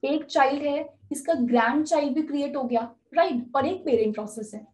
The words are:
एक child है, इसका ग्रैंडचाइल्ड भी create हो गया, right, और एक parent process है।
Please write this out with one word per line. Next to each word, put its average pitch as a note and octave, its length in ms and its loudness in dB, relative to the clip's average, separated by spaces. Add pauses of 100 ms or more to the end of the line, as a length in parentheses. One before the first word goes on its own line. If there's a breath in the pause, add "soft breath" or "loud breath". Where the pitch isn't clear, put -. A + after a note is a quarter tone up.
एक D4 220 -2
child C#4+ 380 2
है, D4 260 -2 (240)
इसका E4 220 -2
ग्रैंडचाइल्ड C4+ 800 2
भी D#4 80 0
create C#4+ 340 -4
हो C4+ 80 -2
गया, A#3 160 0 (340)
right, D4 300 2 (120)
और C4+ 100 2
एक F#4 180 -4
parent A3 300 2
process G#3+ 400 -10
है। G#3+ 200 -14